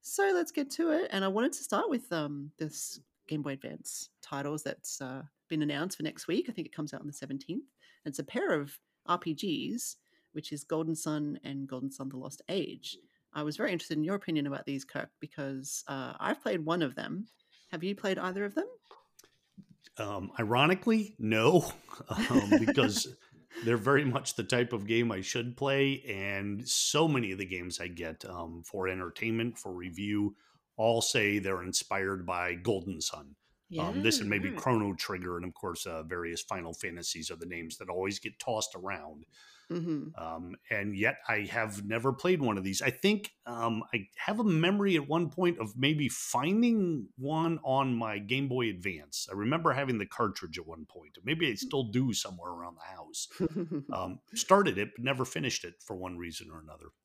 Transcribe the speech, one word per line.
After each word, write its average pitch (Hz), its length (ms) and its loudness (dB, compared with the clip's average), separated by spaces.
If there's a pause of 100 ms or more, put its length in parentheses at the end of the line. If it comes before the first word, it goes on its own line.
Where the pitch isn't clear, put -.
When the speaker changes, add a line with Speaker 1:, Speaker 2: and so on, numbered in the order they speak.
Speaker 1:
So - 320 2
let's 349 180 2
get 285 200 -2
to 330 200 0
it. 320 220 2
And 196 100 2
I 196 60 4
wanted 226 240 2
to - 100 -8
start 247 260 0
with, 262 220 -2
um, 147 460 -2
this - 420 -6 (300)
Game 151 140 -2
Boy 139 100 -4
Advance - 560 -10 (120)
titles 143 400 -4
that's, - 380 -6
uh, 131 220 -8 (260)
been 156 140 0
announced 147 340 0
for - 80 -8
next - 240 -6
week. 233 220 0
I - 20 -6
think 165 160 -6
it - 80 -16
comes 156 180 -6
out 143 60 -10
on 156 80 -10
the 147 60 -8
seventeenth. 143 500 -6 (400)
And 147 80 -8
it's - 80 -8
a 147 60 -4
pair 359 260 -2
of 143 260 -2 (280)
R 175 120 2
P 175 160 -4
Gs, 196 600 -4 (380)
which 151 180 -10
is 147 140 -8
Golden 160 320 -2
Sun 151 480 -2
and 139 200 -6
Golden 135 260 -6
Sun: 135 180 -8
The 131 80 -10
Lost - 320 -10
Age. - 480 -4 (360)
I 151 100 -4
was 151 120 -2
very 208 160 0
interested 165 260 -2
in 151 60 2
your 185 120 0
opinion 160 300 0
about 139 200 -4
these, 139 180 -4
Kirk, - 260 -6 (120)
because, 135 680 -8
uh, 135 320 -6
I've - 220 -2
played 185 240 -2
one 160 160 2
of 143 140 0
them. - 320 -6 (440)
Have 165 100 -6
you 196 140 -2
played 196 240 0
either 185 240 -2
of 202 120 -4
them? 349 100 0 (1300)
Speaker 2:
Um, 101 400 -4
ironically, 175 800 4
no, 113 540 6 (220)
<laughs> - 360 -2
um, 208 200 6 (100)
because 120 560 4 (220)
Speaker 1:
<laughs> - 260 -12
Speaker 2:
they're 117 140 6
very 139 260 6
much 135 320 0
the - 80 -2
type 123 300 4
of 101 120 -2
game 113 280 4
I 95 80 -2
should 123 340 -4
play, 139 540 2
and 101 580 -2
so - 400 4
many 123 240 2
of 92 60 -4
the 98 80 -2
games 90 340 -6
I 90 80 -6
get, 82 380 -8
um, 85 400 -10
for 92 240 -2
entertainment, 113 680 -2
for 101 140 -10
review, 101 640 -2 (400)
all 113 260 4
say 104 380 4
they're 95 240 -2
inspired 95 640 -2
by 90 300 -2
Golden 92 440 -2
Sun. 71 360 -8 (440)
Um, 87 240 0
this 113 160 6
and 220 60 -2
Speaker 1:
Yeah, 101 60 0
Speaker 2:
maybe 98 180 2
Speaker 1:
right. - 80 -6
Speaker 2:
Chrono 107 360 4
Trigger, 90 440 -4
and 87 80 -6
of 90 80 -8
course, 90 320 -6
uh, 82 180 -6
various 85 380 -4
Final 85 320 -6
Fantasies 85 580 -6
are 85 60 -10
the 85 80 -12
names 85 320 -8
that 98 100 -14
always 95 320 -2
get 107 180 -10
tossed 92 380 -4
around. 80 500 -8 (460)
Speaker 1:
Mm-hmm. 160 500 -4
Speaker 2:
Um, 82 360 -8 (120)
and 104 240 -2
yet 107 260 0 (100)
I 104 200 0
have 104 360 -2
never 113 260 2
played 170 300 2
one 113 160 4
of 95 80 -2
these. 98 160 0
I 139 80 4
think, 202 420 2 (140)
um, 117 380 0 (120)
I 101 120 0 (100)
have 208 240 0
a - 20 4
memory 190 540 6
at 143 100 2
one 160 220 2
point 175 300 2
of 110 180 -4
maybe 143 320 4
finding 180 1080 4
one 160 480 2
on 135 320 2
my 110 240 0
Game 127 300 0
Boy 123 180 2
Advance. 90 640 -4
I 95 40 -6
remember 147 360 2
having 131 260 0
the 101 80 0
cartridge 95 540 -2
at 80 80 -10
one 82 160 -12
point. 78 400 -20
Maybe 160 240 0
I 127 40 2
Speaker 1:
Hmm. 104 40 -2
Speaker 2:
still 131 280 -2
do 120 280 2
somewhere 90 400 -4
around 87 240 -10
the 87 180 -14
house. - 360 -10 (100)
Speaker 1:
<laughs> 160 540 -2
Speaker 2:
Um, 92 260 -4 (160)
started 190 420 6
it, 104 160 0
but 117 120 -6
never 131 180 2
finished - 400 -2
it 87 180 -10
for - 140 -8
one 90 220 -8
reason 87 340 -10
or 80 80 -14
another. 78 280 -18 (180)